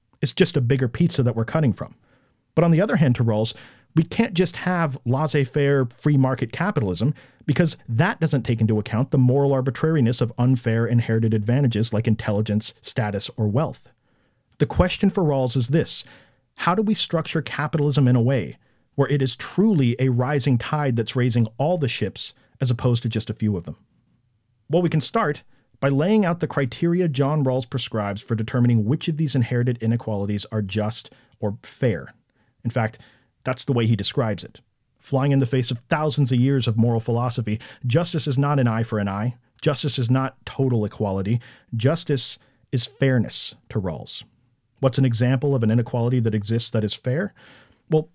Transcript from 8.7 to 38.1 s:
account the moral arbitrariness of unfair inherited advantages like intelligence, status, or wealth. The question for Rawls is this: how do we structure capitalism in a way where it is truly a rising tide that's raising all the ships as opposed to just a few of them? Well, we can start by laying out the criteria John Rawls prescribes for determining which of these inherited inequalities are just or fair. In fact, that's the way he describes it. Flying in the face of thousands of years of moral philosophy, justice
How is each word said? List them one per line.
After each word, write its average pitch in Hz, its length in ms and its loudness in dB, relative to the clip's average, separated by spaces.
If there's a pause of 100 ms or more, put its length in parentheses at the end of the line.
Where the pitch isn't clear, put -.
account 110 340 -2
the 139 60 2
moral 135 360 4
arbitrariness 135 640 0
of 113 180 0
unfair 120 480 2
inherited 113 480 2
advantages 113 600 0
like 107 140 0
intelligence, 107 760 0
status, 104 560 -4
or 110 100 0
wealth. 120 420 -2 (680)
The 147 80 2
question - 440 2
for 185 140 0
Rawls 135 320 0
is 120 140 0
this: - 340 0 (540)
how 170 180 0
do 220 60 0
we 214 120 0
structure - 480 -2
capitalism 143 640 0
in 127 80 6
a 120 60 4
way 113 360 0 (380)
where 139 140 0
it 143 120 0
is 135 140 -2
truly 156 600 2
a 131 120 2
rising 127 480 0
tide 139 400 -2
that's 113 180 -4
raising 120 320 2 (100)
all 170 200 0
the 147 100 0
ships - 460 -6 (280)
as 127 80 0
opposed 120 340 0
to 120 60 -2
just 110 200 -4
a 110 40 -8
few 104 240 -2
of 85 60 -8
them? - 140 -14 (920)
Well, 170 140 2
we 170 60 0
can 165 120 2
start 175 420 -2 (360)
by 135 100 0
laying 180 340 2
out 170 180 -2
the 156 60 -2
criteria 170 640 0
John 139 340 0
Rawls 127 260 -2
prescribes 104 520 -4
for - 140 -2
determining 117 500 2
which 135 220 -2
of 160 100 -2
these 151 180 -2
inherited 123 460 0
inequalities 104 680 -2
are 110 100 -2
just 104 480 -4 (300)
or 110 240 -4
fair. 87 500 -4 (500)
In 117 60 -4
fact, 113 300 -4 (440)
that's 127 220 -6
the 143 80 -2
way 117 140 2
he 113 80 4
describes 104 480 -4
it. - 180 -20 (380)
Flying 135 320 -2
in 139 80 4
the 131 80 2
face 131 240 -2
of 120 80 -6
thousands 151 520 -2
of 127 80 2
years 131 280 2
of 110 100 0
moral 117 220 2
philosophy, 117 600 -2 (280)
justice 160 400 0